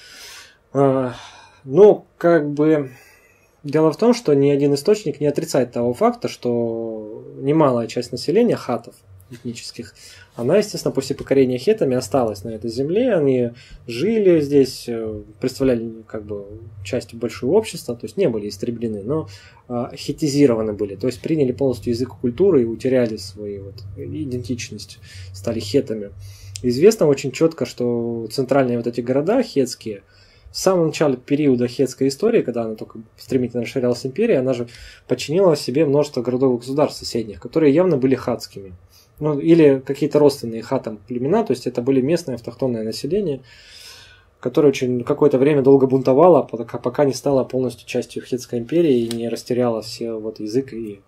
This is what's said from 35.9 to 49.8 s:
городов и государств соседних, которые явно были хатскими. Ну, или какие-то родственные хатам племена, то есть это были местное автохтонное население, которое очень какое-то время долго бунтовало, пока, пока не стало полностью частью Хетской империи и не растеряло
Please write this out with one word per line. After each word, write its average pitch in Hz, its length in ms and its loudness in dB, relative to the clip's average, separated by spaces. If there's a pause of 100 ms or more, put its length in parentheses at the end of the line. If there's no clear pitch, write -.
городов 127 320 0
и 117 60 -2
государств 135 400 -2
соседних, 110 400 -8
которые 147 340 2
явно 170 240 4
были 131 160 2
хатскими. 98 600 -6 (440)
Ну, 151 220 -2
или 156 460 6
какие-то 143 340 0
родственные 120 420 2
хатам 113 460 -6
племена, 135 360 0
то 131 100 -2
есть - 140 -6
это 123 140 -4
были 135 200 2
местное 151 340 -2
автохтонное 120 480 -6
население, 139 600 -4 (1000)
которое 147 260 4
очень 123 380 0
какое-то 143 320 2
время 139 240 4
долго 131 260 8
бунтовало, 135 540 6
пока, 113 360 -8
пока 135 280 0
не 131 80 2
стало 135 320 0
полностью 127 420 -4
частью - 360 -6
Хетской 120 360 -6
империи 131 460 2
и 117 100 -6
не 117 140 -6
растеряло 117 520 -2